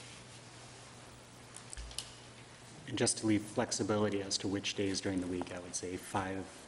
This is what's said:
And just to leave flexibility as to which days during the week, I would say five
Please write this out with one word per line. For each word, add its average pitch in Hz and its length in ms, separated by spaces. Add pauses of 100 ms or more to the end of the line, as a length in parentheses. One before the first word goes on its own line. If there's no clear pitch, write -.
(3000)
And 117 100
just 120 200
to 113 100
leave 107 140
flexibility 104 800
as 95 180
to 104 100
which 98 260
days 95 260
during 95 200
the 90 80
week, 90 260
I 90 60
would 90 160
say 92 200
five 95 460 (260)